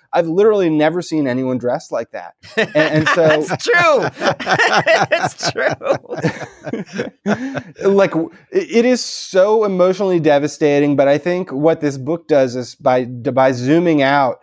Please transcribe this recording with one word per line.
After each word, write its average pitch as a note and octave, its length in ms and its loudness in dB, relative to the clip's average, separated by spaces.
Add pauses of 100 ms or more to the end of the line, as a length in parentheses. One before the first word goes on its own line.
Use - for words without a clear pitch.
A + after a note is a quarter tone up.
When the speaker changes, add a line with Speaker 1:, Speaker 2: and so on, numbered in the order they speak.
(140)
Speaker 1:
I've F3 140 0
literally G3 420 2
never D#3 320 0
seen D#3 260 -4
anyone B2+ 300 -2
dressed A#2+ 340 -6
like A#2 200 -8
that. F2 240 -16 (200)
And, - 200 -2
and D#3 340 2
so D#3 320 2
Speaker 2:
<laughs> - 20 -2
That's D#3+ 220 -6
true. D#4+ 500 2
<laughs> - 0 - (960)
It's F3+ 400 -4
true. - 220 -4 (2000)
Speaker 1:
<laughs> G3 80 2
Like, G3 180 2
w-, E3 180 -4 (200)
it, E3 220 -4
it A3+ 140 4
is B3 180 0
so G#3 600 0
emotionally F#3 560 0
devastating. D3 760 2
But C#3 140 4
I C#3+ 80 4
think F3+ 340 -4
what D#3+ 300 0
this C#3+ 160 -2
book D3 320 -6
does C3+ 260 2
is B2 200 -10
by, B2+ 280 2
by B2+ 480 0
zooming D3 520 2
out, C3+ 400 2